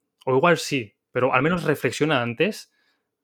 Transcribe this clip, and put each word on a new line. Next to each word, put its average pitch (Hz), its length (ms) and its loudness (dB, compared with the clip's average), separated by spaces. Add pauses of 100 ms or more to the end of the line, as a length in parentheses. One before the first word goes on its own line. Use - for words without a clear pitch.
(260)
O 131 120 2
igual 170 200 4
sí, 123 380 -6 (160)
pero 127 220 0
al 127 80 4
menos 170 220 -2
reflexiona 143 580 0
antes 120 500 -4 (520)